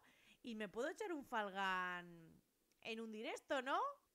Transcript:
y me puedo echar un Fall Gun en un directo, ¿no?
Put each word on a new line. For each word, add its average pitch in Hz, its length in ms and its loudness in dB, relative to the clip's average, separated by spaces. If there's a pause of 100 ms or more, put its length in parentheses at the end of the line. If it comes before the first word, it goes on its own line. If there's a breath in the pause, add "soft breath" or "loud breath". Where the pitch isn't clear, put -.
(440 loud breath)
y 240 120 -4
me 214 140 -2
puedo 233 200 0
echar 381 240 -2
un 285 100 -2
Fall 208 280 0
Gun 180 880 0 (400)
en 226 180 -2
un 226 120 -4
directo, 269 500 0
¿no? 285 180 4 (360)